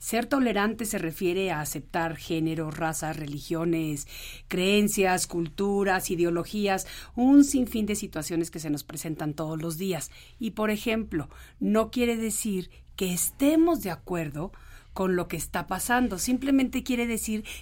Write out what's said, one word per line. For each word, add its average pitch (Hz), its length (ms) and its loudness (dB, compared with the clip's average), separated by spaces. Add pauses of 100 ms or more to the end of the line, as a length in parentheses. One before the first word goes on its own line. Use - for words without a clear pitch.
ser 226 260 -2
tolerante 220 580 0
se 208 140 -4
refiere 175 540 0
a 151 80 -2
aceptar 160 560 -4
género, 160 560 -2
razas, 160 460 -4
religiones, 156 880 -2 (400)
creencias, 190 800 2
culturas, 190 840 0
ideologías, 180 760 0 (260)
un 277 300 10
sinfín 247 420 0
de 208 80 0
situaciones 170 560 -4
que 170 80 -8
se 151 120 -4
nos 147 120 -2
presentan 151 520 -6
todos 156 280 -4
los 165 160 -4
días. 180 320 -4 (280)
Y, 226 140 -4
por 214 180 0
ejemplo, 214 580 -2 (320)
no 214 300 2
quiere 240 260 2
decir 208 540 -2 (260)
que 185 160 -2
estemos 302 680 4
de 190 80 -4
acuerdo 160 640 -6 (420)
con 185 220 2
lo 175 120 0
que 175 80 -4
está 170 300 -6
pasando, 226 520 0
simplemente 262 640 2
quiere 240 240 0
decir 220 380 -2 (180)